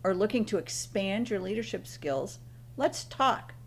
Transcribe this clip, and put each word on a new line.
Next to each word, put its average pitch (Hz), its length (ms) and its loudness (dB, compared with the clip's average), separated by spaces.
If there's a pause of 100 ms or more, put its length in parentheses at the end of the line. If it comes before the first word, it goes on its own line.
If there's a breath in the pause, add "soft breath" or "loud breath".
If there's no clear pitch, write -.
or 190 120 4
looking 208 320 4
to 202 120 2
expand 196 720 -2
your 202 100 0
leadership 208 460 -2
skills, 139 540 -2 (360 loud breath)
let's - 280 2
talk. - 500 2 (120)